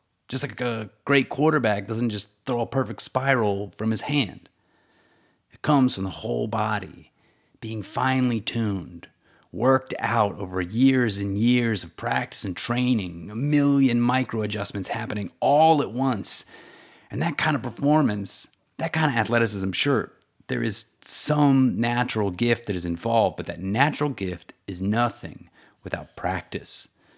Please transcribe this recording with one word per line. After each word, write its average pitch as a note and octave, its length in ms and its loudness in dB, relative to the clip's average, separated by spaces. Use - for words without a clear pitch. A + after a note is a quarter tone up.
just C3 120 -4
like - 200 -8
a A2 280 -4
great C#3 240 2
quarterback A#2+ 580 0
doesn't A2+ 260 -2
just G#2 180 -6
throw A#2+ 160 -2
a A2+ 40 -2
perfect A#2 360 -4
spiral A2+ 720 0
from A2 200 -2
his A2 100 0
hand. B2+ 460 -2
It - 100 -20
comes C3+ 340 2
from G2 100 -4
the F#2+ 60 -4
whole A#2+ 360 -4
body, G#2+ 640 -4
being A2 240 -8
finely B2+ 560 0
tuned, G2 680 -4
worked B2+ 480 2
out G#2+ 380 0
over F#2 240 -4
years A#2 560 2
and G2+ 200 -2
years A#2 460 2
of - 140 -12
practice B2 480 -4
and F2+ 100 -4
training, G#2+ 720 -2
a G#2+ 60 -10
million C#3 640 4
micro A#2+ 440 0
adjustments G#2 460 -4
happening G#2+ 400 -6
all D3+ 400 6
at G#2 100 -2
once. A#2+ 540 -2
And A#2 100 -4
that D#3+ 160 -2
kind D#3 180 0
of A#2 60 -2
performance, A#2+ 840 0
that E3 160 -6
kind D#3+ 180 2
of A#2 60 0
athleticism, G#2+ 540 2
sure, C3 400 0
there B2 140 -2
is A2+ 240 0
some C3+ 760 4
natural A#2 500 0
gift A#2 380 0
that G2 80 0
is F2 100 -4
involved, G2 520 2
but E2 100 -8
that E2+ 140 -8
natural C#3 500 0
gift - 420 -8
is F2+ 140 -8
nothing G#2+ 680 -2
without E2 320 -10
practice, - 760 -6